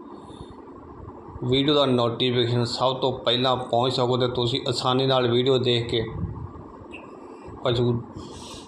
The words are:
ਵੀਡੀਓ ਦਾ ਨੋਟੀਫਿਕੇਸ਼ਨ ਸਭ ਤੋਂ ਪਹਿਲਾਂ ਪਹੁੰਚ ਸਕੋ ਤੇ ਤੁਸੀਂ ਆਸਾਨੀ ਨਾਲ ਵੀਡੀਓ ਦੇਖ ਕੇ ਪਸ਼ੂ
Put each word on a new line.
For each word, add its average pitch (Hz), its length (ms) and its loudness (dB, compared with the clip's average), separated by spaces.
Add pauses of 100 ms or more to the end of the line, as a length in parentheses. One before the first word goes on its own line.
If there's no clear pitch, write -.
(1400)
ਵੀਡੀਓ 135 320 4
ਦਾ 143 100 6
ਨੋਟੀਫਿਕੇਸ਼ਨ 120 800 2
ਸਭ 131 340 0
ਤੋਂ 127 200 2
ਪਹਿਲਾਂ 123 360 2
ਪਹੁੰਚ 123 380 2
ਸਕੋ 123 240 2
ਤੇ 127 100 2
ਤੁਸੀਂ 123 420 0
ਆਸਾਨੀ 127 380 2
ਨਾਲ 127 200 4
ਵੀਡੀਓ 127 300 4
ਦੇਖ 120 320 2
ਕੇ 113 140 0 (1600)
ਪਸ਼ੂ 120 300 4 (760)